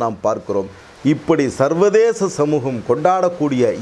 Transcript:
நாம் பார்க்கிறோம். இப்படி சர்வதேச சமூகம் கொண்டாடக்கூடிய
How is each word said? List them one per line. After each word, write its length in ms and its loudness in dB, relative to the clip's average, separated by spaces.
நாம் 220 -4
பார்க்கிறோம். 440 -2
இப்படி 320 0
சர்வதேச 640 2
சமூகம் 500 -2
கொண்டாடக்கூடிய 760 0